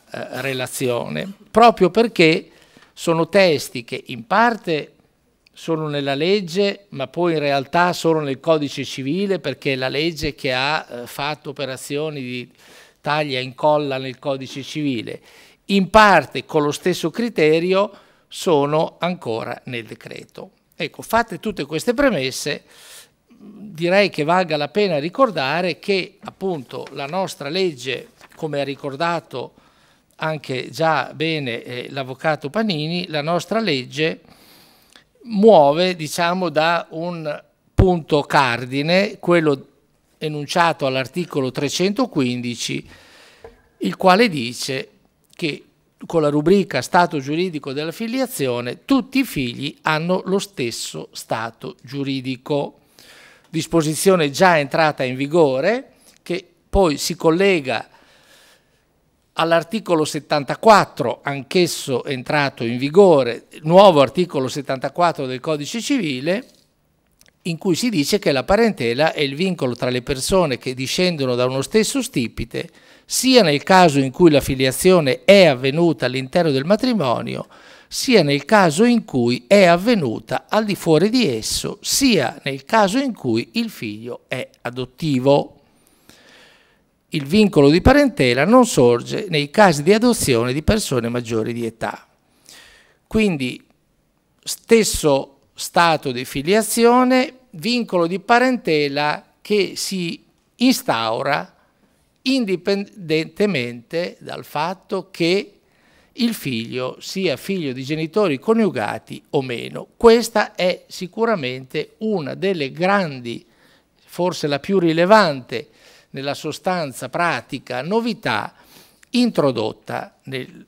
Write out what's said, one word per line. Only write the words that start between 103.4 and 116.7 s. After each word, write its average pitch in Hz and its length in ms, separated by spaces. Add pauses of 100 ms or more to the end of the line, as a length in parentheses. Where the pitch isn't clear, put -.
dal 127 260
fatto 185 640
che 175 400 (640)
il 233 220
figlio 123 640
sia 180 360
figlio 165 360
di 127 100
genitori 160 560
coniugati 131 920
o 143 120
meno. 127 440 (100)
Questa 226 580
è 180 340
sicuramente 156 1080
una 180 360
delle 151 380
grandi, 147 720 (600)
forse 175 420
la 143 120
più 196 200
rilevante 165 920 (420)
nella 139 240
sostanza 151 720